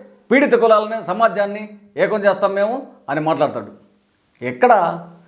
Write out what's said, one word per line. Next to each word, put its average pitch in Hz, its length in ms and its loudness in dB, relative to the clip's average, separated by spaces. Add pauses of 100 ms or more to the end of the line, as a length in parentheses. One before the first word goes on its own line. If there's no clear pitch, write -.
(320)
పీడిత 254 220 4
కులాలని, 220 520 2
సమాజాన్ని 202 640 -2 (280)
ఏకం 202 260 -2
చేస్తాం 196 300 2
మేము 220 340 -4 (220)
అని 147 100 -2
మాట్లాడతాడు. 135 480 -2 (760)
ఎక్కడ 170 580 2 (280)